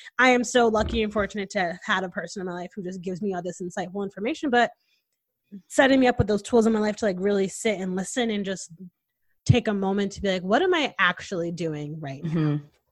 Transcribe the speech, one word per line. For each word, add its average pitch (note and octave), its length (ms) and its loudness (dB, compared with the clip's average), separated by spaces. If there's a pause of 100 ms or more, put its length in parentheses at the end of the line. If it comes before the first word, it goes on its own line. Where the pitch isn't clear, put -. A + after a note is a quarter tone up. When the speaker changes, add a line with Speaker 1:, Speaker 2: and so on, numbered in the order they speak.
(180)
Speaker 1:
I B3+ 120 8
am B3 140 4
so A#3+ 240 4
lucky G#3+ 340 0
and G#3+ 100 -2
fortunate G3+ 380 -4
to G#3 100 -4
have F3+ 240 -2
had F#3+ 200 0
a F#3 60 -6
person F3+ 320 -8
in F#3 40 -6
my F3+ 80 -6
life F3+ 220 -10
who G#3 60 -8
just F3+ 200 -8
gives F3+ 200 -6
me G3 120 -2
all F3 80 -6
this F3 180 -8
insightful F#3 440 -6
information, A#3+ 460 -4
but A#3+ 200 4 (1000)
setting C4+ 320 6
me B3 80 6
up B3 100 0
with A3 80 2
those G#3 160 0
tools A3+ 240 4
in A3+ 60 4
my A3 80 2
life G#3+ 160 0
to, - 80 -6
like, F#3+ 160 0
really G3 280 2
sit G#3+ 300 -2
and F#3 160 -4
listen A3+ 360 -2
and G3+ 160 -2
just F#3+ 260 -8 (720)
take A#3+ 240 4
a G#3+ 60 0
moment G3 380 0
to - 100 -14
be G3+ 60 0
like, F#3 140 -2
"What G3+ 200 2
am F#4 120 2
I D#4+ 240 0
actually F3 540 0
doing D#3 480 -6
right C#3+ 240 -12
now? D#3+ 60 -4
Speaker 2:
Mm-hmm. D3+ 340 0 (280)